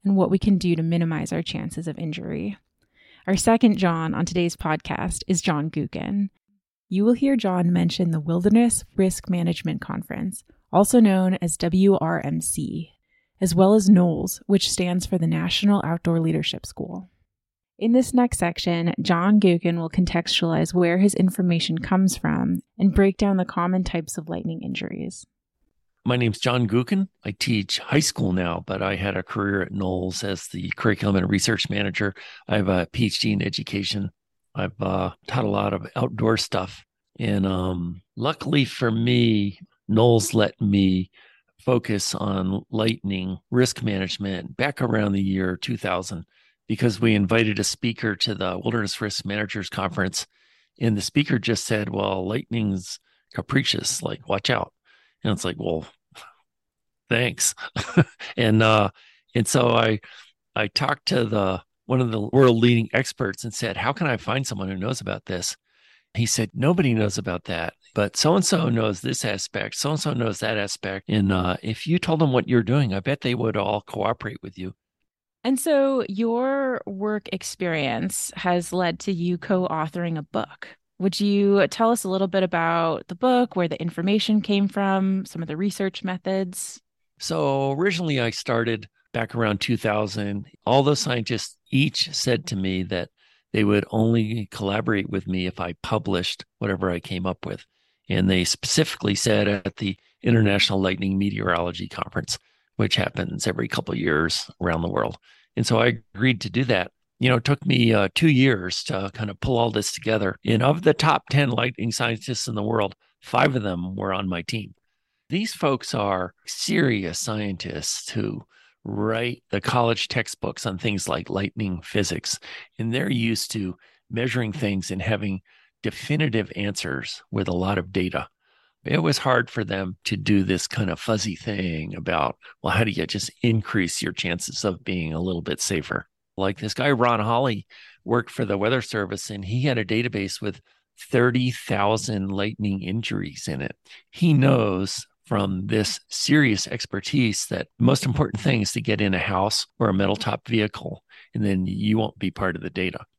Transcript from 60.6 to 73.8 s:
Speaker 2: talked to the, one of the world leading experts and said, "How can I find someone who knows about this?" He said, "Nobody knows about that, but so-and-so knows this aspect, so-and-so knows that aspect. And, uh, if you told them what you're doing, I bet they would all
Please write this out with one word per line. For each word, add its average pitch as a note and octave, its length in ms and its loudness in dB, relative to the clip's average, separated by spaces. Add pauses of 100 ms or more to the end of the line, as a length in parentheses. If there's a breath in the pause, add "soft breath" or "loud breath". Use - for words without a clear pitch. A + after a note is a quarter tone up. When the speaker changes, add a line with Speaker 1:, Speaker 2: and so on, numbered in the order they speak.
Speaker 2:
talked - 400 -4
to B2 180 0
the, G2 360 0 (240)
one B2+ 160 2
of A#2 100 0
the A2 100 -2
world B2 360 6
leading A#2 360 4
experts A#2 500 -4
and A2+ 100 -10
said, A2 240 -6
"How A#2 160 -2
can D#3+ 140 -2
I A#2+ 100 0
find C3 300 -4
someone F#2+ 220 -6
who F#2+ 80 -6
knows G#2+ 240 -4
about G2 240 -8
this?" F2+ 300 -6 (600 soft breath)
He A#2 100 0
said, - 280 -2
"Nobody C#3 400 2
knows G#2 240 0
about F2+ 280 -6
that, E2 280 -6 (200)
but G#2 220 0
so-and-so E3+ 540 2
knows A2 320 0
this - 240 -6
aspect, G2+ 500 -6
so-and-so D3 380 -2
knows A2+ 260 -2
that A2 180 -2
aspect. G2 520 -6
And, G2+ 220 4
uh, F2+ 300 0
if - 260 -6
you E3+ 120 2
told D#3+ 200 0
them D3 120 4
what B2 160 2
you're A#2+ 160 4
doing, A#2+ 300 2
I G2 60 -2
bet C#3 220 -4
they B2 140 -2
would A2 220 -2
all G#2 240 -2